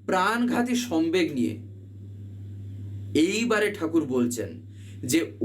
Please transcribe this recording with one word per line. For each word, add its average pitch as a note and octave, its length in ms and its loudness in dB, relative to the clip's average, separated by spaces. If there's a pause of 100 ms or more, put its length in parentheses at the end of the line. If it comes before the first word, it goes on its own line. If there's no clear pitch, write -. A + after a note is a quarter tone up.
প্রাণঘাতী A#3+ 680 2 (140)
সম্বেগ E3 380 4 (120)
নিয়ে। G#2 160 2 (1700)
এইবারে G#3+ 420 2 (100)
ঠাকুর D#3+ 260 2 (100)
বলছেন A#2 360 2 (600)
যে D#3+ 100 4 (240)